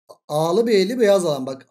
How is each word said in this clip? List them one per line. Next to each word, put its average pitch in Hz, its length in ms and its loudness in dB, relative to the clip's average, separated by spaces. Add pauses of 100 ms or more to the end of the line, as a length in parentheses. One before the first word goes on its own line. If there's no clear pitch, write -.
(280)
A'lı 170 400 0
B'li 214 320 0
beyaz 196 260 2
alan. 139 200 -4
Bak 135 260 -12